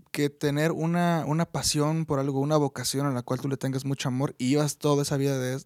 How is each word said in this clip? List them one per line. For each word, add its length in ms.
que 180
tener 440
una, 520
una 200
pasión 600
por 140
algo, 220
una 160
vocación 480
a 60
la 100
cual 180
tú 80
le 80
tengas 300
mucho 240
amor 280
y 120
llevas 280
toda 260
esa 120
vida 240
de, 260